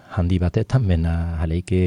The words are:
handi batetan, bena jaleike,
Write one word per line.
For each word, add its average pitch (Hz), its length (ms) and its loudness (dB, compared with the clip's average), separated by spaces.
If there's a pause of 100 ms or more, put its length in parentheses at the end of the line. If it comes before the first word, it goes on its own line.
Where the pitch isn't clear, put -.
(180)
handi 87 220 0
batetan, 107 480 0
bena 85 520 0
jaleike, 90 480 0